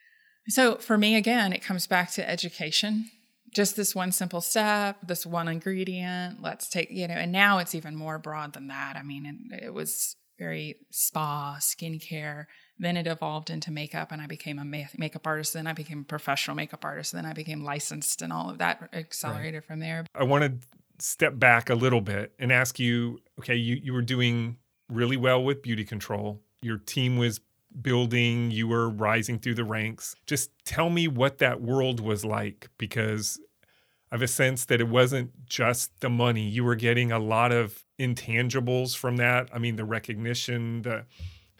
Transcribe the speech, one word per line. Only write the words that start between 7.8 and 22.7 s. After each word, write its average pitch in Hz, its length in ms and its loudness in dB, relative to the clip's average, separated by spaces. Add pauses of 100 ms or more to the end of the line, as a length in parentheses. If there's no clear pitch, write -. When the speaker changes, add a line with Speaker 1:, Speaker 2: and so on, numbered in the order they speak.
Speaker 1:
more 156 240 -6
broad 151 340 -8
than 139 140 -12
that. 135 300 -8
I - 60 -12
mean, 143 480 -12
it, - 140 -12
it - 80 -10
was - 420 -6 (240)
very 156 360 -8 (140)
spa, 147 720 -4
skincare. 156 840 -6 (340)
Then 175 180 -2
it 165 80 -2
evolved 156 460 -4
into 160 200 -6
makeup, 156 400 -8
and 151 100 -10
I 151 40 -12
became 151 320 -10
a 143 80 -10
ma-, 143 220 -8 (100)
makeup 156 300 -6
artist. 156 260 -2
Then 160 140 -8
I 160 60 -4
became 151 280 -10
a - 20 -10
professional 143 520 -2
makeup 151 280 -8
artist. 151 300 -8
Then 170 140 -6
I 156 60 -8
became 156 300 -8
licensed, 147 600 -4
and - 100 -6
all 170 160 -4
of - 80 -10
that - 340 -2
accelerated 156 680 -6
Speaker 2:
Right. - 40 -20
Speaker 1:
from 156 140 -10
there. 160 260 -6 (100)
Speaker 2:
I 139 80 0
wanna 139 320 4 (420)
step - 400 0
back 117 320 8
a 127 60 4
little 120 260 6
bit 98 380 -4
and 127 120 2
ask 127 280 2